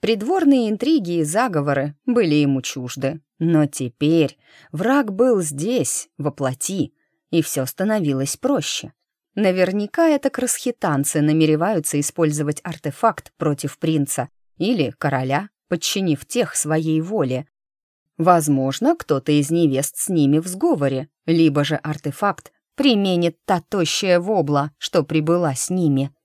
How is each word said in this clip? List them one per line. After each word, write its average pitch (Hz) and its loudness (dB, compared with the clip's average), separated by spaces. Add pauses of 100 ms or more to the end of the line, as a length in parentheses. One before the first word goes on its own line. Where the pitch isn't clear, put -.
Придворные 247 2
интриги 214 0
и 160 2
заговоры 147 -2 (120)
были 220 2
ему 139 2
чужды. 135 -6 (180)
Но 165 2
теперь 143 0 (340)
враг 220 0
был 220 2
здесь, 160 -4 (100)
во 147 -2
плоти, 139 -4 (360)
и 165 2
всё 135 -4
становилось 156 -2
проще. - -4 (420)
Наверняка 196 0
это 277 2
красхитанцы 160 -2
намереваются 151 2
использовать 151 -2
артефакт - -4
против 147 -4
принца 147 -2 (280)
или 170 0
короля, 135 -2 (200)
подчинив 175 -2
тех 233 -2
своей 156 0
воле. 151 -2 (680)
Возможно, 160 2
кто-то 151 -2
из 147 2
невест 151 0
с - -6
ними 151 4
в 170 -4
сговоре, 180 -2 (180)
либо 160 4
же 147 -2
артефакт 151 -6 (240)
применит 196 2
та 180 0
тощая 180 0
вобла, 151 0
что - 0
прибыла 156 0
с - -6
ними. 143 0 (100)